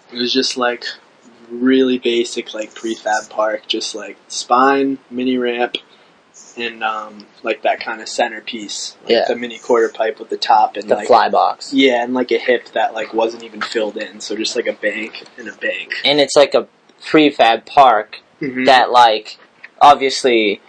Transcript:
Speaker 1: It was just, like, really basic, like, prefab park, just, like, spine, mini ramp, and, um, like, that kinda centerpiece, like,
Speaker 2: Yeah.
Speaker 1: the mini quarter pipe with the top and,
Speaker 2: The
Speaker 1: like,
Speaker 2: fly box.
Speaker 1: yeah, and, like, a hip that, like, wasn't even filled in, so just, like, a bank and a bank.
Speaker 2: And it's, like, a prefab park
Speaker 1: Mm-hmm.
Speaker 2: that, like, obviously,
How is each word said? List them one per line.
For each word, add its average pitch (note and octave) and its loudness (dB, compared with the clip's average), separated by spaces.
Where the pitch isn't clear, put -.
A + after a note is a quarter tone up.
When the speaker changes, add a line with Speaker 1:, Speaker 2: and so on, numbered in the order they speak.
Speaker 1:
It B2 -8
was B2 -2
just, C3 -2
like, A#2+ -2
really B2+ 2
basic, A#2+ -4
like, G#2+ -12
prefab G#2+ -6
park, G#2+ -4
just, A2 -6
like, G2+ -14
spine, C3+ 0
mini B2+ -2
ramp, A#2+ -2
and, A2+ -10
um, G#2+ -8
like, A2 -4
that G#2 0
kinda A2 -10
centerpiece, A2+ -8
like, - -4
Speaker 2:
Yeah. A2+ 4
Speaker 1:
the A#2 -2
mini A#2 -10
quarter A#2 0
pipe A2 -4
with A2+ -18
the G#2+ -4
top - 2
and, G#2 -6
Speaker 2:
The A#2 2
Speaker 1:
like, G#2+ -6
Speaker 2:
fly G#2+ 4
box. F#2+ 0
Speaker 1:
yeah, B2+ 2
and, A#2+ -4
like, B2+ -2
a A2+ 2
hip A#2+ -2
that, - -2
like, A2 -8
wasn't A2+ -2
even G#2+ -16
filled G#2+ -6
in, G#2+ -12
so G#2+ -10
just, A2+ -6
like, A#2 -2
a G#2+ -2
bank - -8
and E3 -16
a - -12
bank. - -8
Speaker 2:
And C#3+ 2
it's, C#3 0
like, C#3+ 6
a A2+ 0
prefab C3+ 4
park A#2 4
Speaker 1:
Mm-hmm. B2+ -6
Speaker 2:
that, B2 6
like, A#2 4
obviously, B2+ 4